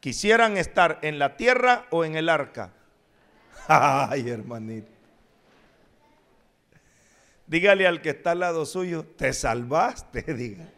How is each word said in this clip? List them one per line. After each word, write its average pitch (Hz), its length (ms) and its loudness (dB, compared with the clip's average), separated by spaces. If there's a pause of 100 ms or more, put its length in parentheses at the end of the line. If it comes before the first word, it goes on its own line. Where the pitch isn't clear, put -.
¿Quisieran 214 560 2
estar 175 460 2
en 151 160 -4
la 143 180 0
tierra 247 540 2
o 165 140 0
en 156 120 -6
el 160 120 -2
arca? 120 440 -2 (500)
<laughs> - 460 -20
Ay, 139 600 2
hermanito. 110 640 -12 (2500)
Dígale 190 400 4
al 170 140 2
que 156 100 -6
está 143 200 -4
al 170 100 0
lado 170 240 -2
suyo, 175 400 -6
"Te - 280 -4
salvaste", 127 920 -4
<laughs> - 120 -12
diga. 107 320 -10 (120)